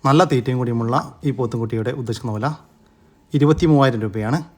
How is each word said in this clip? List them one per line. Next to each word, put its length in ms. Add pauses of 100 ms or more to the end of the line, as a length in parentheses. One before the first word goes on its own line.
നല്ല 240
തീറ്റയും 300
കൂടിയുമുള്ള 320 (340)
ഈ 120
പോത്തുംകുട്ടിയുടെ 600
ഉദ്ദേശിക്കുന്ന 380
വില 100 (880)
ഇരുപത്തിമൂവായിരം 680
രൂപയാണ്. 340 (180)